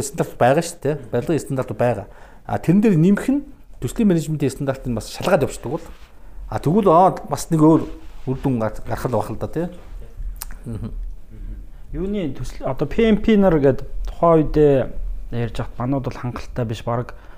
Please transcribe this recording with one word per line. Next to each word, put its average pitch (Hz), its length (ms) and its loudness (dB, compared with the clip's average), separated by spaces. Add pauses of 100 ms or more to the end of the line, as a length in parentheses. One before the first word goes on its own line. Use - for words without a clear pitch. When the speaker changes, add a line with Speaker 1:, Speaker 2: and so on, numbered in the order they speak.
Speaker 1:
стандарт - 320 -4
байгаа 139 320 4
шүү - 160 -12
дээ. 143 140 0 (180)
Барилгын 135 320 0
стандарт 131 320 -4
байгаа. 117 280 0 (440)
А, 110 80 -2
тэрэн 185 240 4
дээр 208 160 6
нэмэх 185 320 4
нь 285 160 0 (360)
төслийн 208 280 0
менежментийн 151 400 0
стандарт - 400 -4
нь 113 80 -2
бас - 160 -8
шалгаад 156 320 2
явчихдаг 131 320 -8
бол. - 80 -10 (640)
А, 113 80 -6
тэгвэл, 190 320 4
аа, 175 400 6
бас - 240 -4
нэг 160 80 4
өөр 156 200 8 (520)
үр 131 80 -4
дүн 131 160 0
гар-, 107 240 -2
гарах - 240 -6
л 127 80 -2
байх 104 160 -2
л 107 80 -6
да, 107 80 -4
тий. 170 240 -4 (960)
Мгм. 113 240 -8 (1040)
Speaker 2:
Юуны 180 400 -4
төсөл - 320 -8
одоо 135 240 -2
P 226 160 2
M 220 160 4
P 214 160 6
нар 190 240 6
гээд 135 240 4 (240)
тухайн 160 400 4
үедээ 143 400 4 (400)
ярьж 117 320 -4
хат - 160 -8
манууд 127 320 -2
бол - 80 -8
хангалттай - 480 -6
биш, 113 160 -6
баг 117 320 -4 (240)